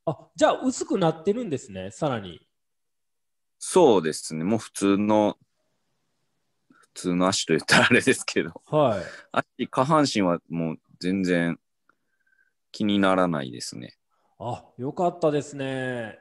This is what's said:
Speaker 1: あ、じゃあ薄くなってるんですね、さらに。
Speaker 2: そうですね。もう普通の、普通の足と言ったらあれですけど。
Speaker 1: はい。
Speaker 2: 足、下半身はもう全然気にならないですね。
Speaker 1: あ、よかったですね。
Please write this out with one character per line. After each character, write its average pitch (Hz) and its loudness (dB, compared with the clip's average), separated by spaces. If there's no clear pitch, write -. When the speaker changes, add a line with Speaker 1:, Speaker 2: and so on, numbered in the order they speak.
Speaker 1:
あ、 - -6
じ 294 0
ゃ 302 6
あ - 0
薄 262 -4
く 262 -2
な 165 4
っ - -6
て 202 0
る 240 -4
ん 190 -6
で 135 -4
す - -14
ね、 95 -10
さ - -4
ら 123 -2
に。 90 -14
Speaker 2:
そ 143 6
う 85 0
で 78 -2
す - -10
ね。 80 -6
も 104 0
う - -2
普 - -12
通 98 2
の、 104 2
普 - -20
通 90 -4
の 90 2
足 101 -2
と - 0
言 - 2
っ - -12
た - 4
ら - 4
あ - 2
れ 120 6
で 127 2
す - -2
け - -2
ど。 82 -10
Speaker 1:
は 135 2
い。 87 -6
Speaker 2:
足、 - -6
下 - 0
半 151 4
身 107 2
は 87 2
も 82 -4
う - -12
全 95 -2
然 85 0
気 - -6
に 101 2
な 95 4
ら 90 2
な 78 -2
い 62 -12
で - -14
す - -12
ね。 62 -18
Speaker 1:
あ、 117 -10
よ 131 -8
か 180 -2
っ 175 -4
た 156 4
で 147 0
す - -12
ね。 131 -6